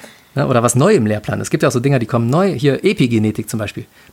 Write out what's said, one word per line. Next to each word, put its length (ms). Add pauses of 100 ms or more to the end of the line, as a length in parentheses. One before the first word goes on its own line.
(340)
Ne, 120
oder 160
was 120
neu 200
im 100
Lehrplan. 380
Es 80
gibt 120
ja 60
auch 60
so 60
Dinger, 180
die 80
kommen 240
neu. 240
Hier 300
Epigenetik 640
zum 80
Beispiel. 260 (280)